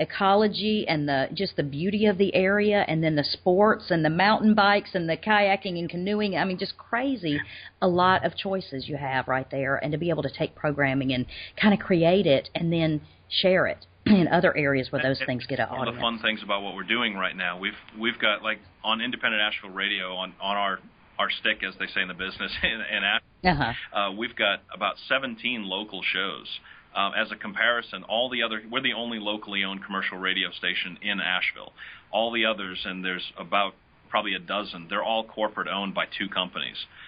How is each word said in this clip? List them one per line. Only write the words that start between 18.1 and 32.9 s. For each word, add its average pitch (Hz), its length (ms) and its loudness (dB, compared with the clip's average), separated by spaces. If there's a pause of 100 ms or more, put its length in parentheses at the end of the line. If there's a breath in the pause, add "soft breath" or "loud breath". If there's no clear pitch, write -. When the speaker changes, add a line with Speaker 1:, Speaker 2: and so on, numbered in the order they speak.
Speaker 2:
got, 104 240 2
like, 110 160 -2 (240)
on 110 160 0
Independent 117 420 0
Asheville 107 320 -2
Radio 95 420 -2
on, 92 260 -8
on 98 160 0
our, 98 220 0 (380)
our 101 120 0
stick, - 360 -2
as 95 140 -6
they 95 80 -4
say 98 140 -2
in 92 80 -4
the 90 40 -8
business, 92 440 -6
<laughs> - 60 -4
in, 175 80 2
in 104 320 -4
Asheville, 104 160 2 (240)
Speaker 1:
Uh-huh. 143 540 0
Speaker 2:
uh, 101 160 0
we've 120 220 -6
got 101 260 0 (120)
about 95 220 -2 (120)
seventeen 123 560 -4
local 98 380 -8
shows. 92 460 -4 (480 loud breath)
Um, 98 200 2
as 107 160 0
a 104 40 -8
comparison, 113 680 -2
all 120 260 -2
the 123 140 -4
other, 110 180 -4 (100)
we're 131 100 -2
the 127 120 0
only 117 260 -6
locally 104 440 -4
owned 98 220 -6
commercial 95 320 -4
radio 92 340 -2
station 90 500 -4
in 101 200 -4
Asheville. - 500 -4 (400 loud breath)
All 113 200 0
the 113 140 0
others, 98 400 -2
and 92 200 -6